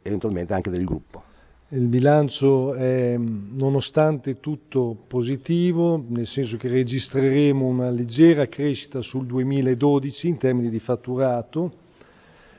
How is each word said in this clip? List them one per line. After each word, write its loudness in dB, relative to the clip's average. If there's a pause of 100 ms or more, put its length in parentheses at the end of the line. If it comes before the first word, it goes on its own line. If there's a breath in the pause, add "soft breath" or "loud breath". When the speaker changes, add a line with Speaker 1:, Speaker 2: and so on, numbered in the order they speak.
Speaker 1:
eventualmente -4
anche -4
del -2
gruppo. -6 (480 soft breath)
Speaker 2:
Il 0
bilancio 2
è, 0
nonostante -2
tutto, -4 (120)
positivo, 0
nel -4
senso -4
che -6
registreremo 2
una 0
leggera 4
crescita -6
sul -6
duemiladodici 0
in 0
termini 0
di -4
fatturato. -4 (880 soft breath)